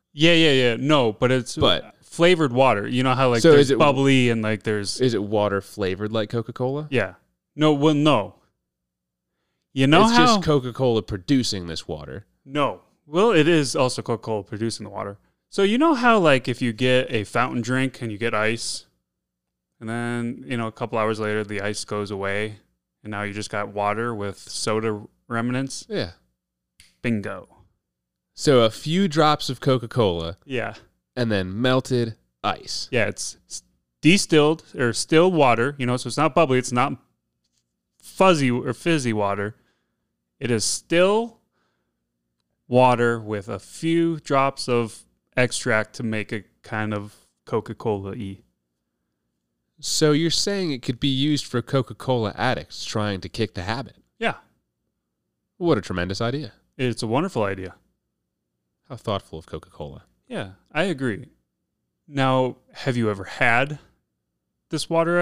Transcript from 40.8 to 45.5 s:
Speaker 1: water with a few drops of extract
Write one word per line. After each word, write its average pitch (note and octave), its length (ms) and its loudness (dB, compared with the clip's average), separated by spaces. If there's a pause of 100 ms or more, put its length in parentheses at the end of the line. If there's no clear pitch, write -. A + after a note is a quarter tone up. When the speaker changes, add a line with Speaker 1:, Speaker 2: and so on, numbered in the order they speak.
Speaker 1:
water A#2+ 520 4
with G#2+ 280 -8
a G#2 120 -8
few E3 600 -2
drops C#3 480 0
of A#2+ 360 -2 (340)
extract A#2+ 580 0